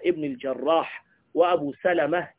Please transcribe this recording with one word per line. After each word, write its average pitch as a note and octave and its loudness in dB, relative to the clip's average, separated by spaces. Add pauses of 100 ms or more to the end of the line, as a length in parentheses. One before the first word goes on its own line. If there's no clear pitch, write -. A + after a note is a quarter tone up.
بن E3 0
الجراح، C3 -2 (280)
وأبو D#3+ 2 (100)
سلمة E3 0